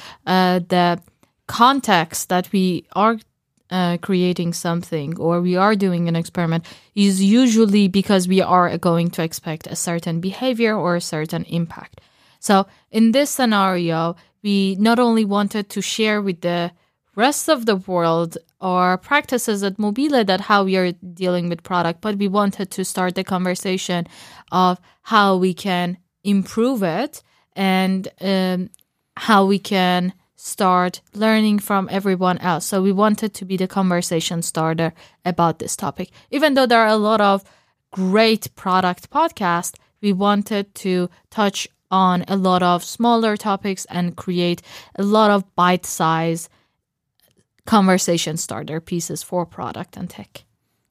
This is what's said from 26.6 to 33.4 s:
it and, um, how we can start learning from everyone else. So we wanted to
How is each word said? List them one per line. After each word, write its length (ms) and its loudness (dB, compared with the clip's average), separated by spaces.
it 400 -4
and, 520 0
um, 480 -2
how 280 4
we 120 2
can 560 0
start 640 0
learning 420 2
from 340 -2
everyone 480 0
else. 260 -2
So 160 -2
we 100 2
wanted 420 0
to 120 -14